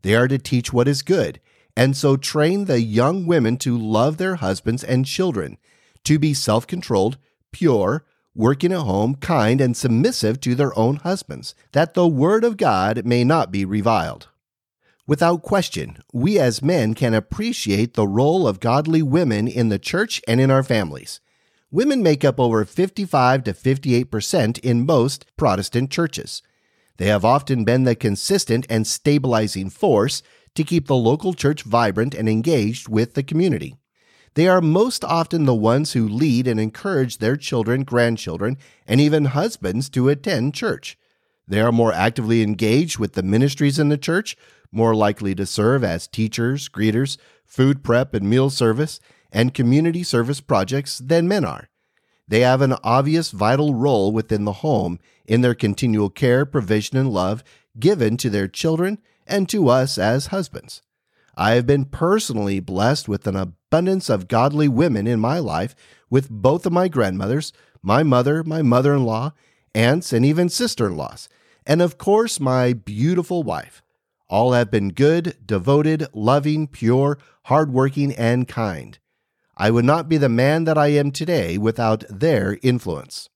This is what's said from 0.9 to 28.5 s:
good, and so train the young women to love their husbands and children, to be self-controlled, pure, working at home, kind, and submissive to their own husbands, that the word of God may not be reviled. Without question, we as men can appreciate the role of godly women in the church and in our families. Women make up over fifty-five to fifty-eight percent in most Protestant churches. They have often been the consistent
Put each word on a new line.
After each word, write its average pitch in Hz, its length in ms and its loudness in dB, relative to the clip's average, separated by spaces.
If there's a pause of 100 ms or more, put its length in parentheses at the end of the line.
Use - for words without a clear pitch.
good, 151 400 -2 (340)
and 135 180 2
so 139 220 2
train 160 480 -2
the 139 160 0
young 127 460 0
women 127 320 2
to 123 180 -2
love 113 400 0
their 185 200 -4
husbands 120 460 -4
and 127 220 0
children, 123 540 -4 (460)
to 151 140 4
be 151 140 2
self-controlled, 117 880 -2 (340)
pure, 127 540 0 (280)
working 139 380 0
at 185 60 -2
home, 113 380 -2
kind, 131 440 0
and 123 160 2
submissive 120 640 0
to 123 140 -2
their 135 240 -2
own 123 180 2
husbands, - 580 -8 (180)
that 156 200 0
the 175 160 2
word 170 360 2
of 226 120 -2
God 104 480 0
may 120 200 2
not 131 280 2
be 98 140 -2
reviled. 98 640 -2 (760)
Without 165 360 0
question, - 560 -4 (160)
we 175 240 2
as 127 240 2
men 135 320 0
can 117 180 0
appreciate 110 800 -2
the 104 160 0
role 143 400 2
of 95 100 -2
godly 151 440 0
women 131 440 0
in 117 220 0
the 101 100 0
church - 480 -4
and 117 140 2
in 135 100 4
our 135 120 4
families. 98 580 -4 (500)
Women 247 320 0
make 151 220 2
up 135 160 2
over 113 240 2
fifty-five 135 800 0
to 104 80 -4
fifty-eight 127 580 0
percent 113 500 -2
in 120 260 0
most 139 400 0 (100)
Protestant 120 540 -2
churches. - 500 -6 (560)
They 92 100 -2
have 104 180 2
often 120 400 2
been 123 200 2
the 120 100 2
consistent 117 760 -2